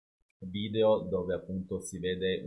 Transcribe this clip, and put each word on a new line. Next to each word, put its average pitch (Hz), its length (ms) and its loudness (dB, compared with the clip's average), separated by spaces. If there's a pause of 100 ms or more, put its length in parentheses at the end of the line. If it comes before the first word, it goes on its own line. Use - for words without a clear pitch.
(400)
video 107 640 4
dove 90 340 0
appunto 92 440 -4
si 90 200 -10
vede 92 480 -2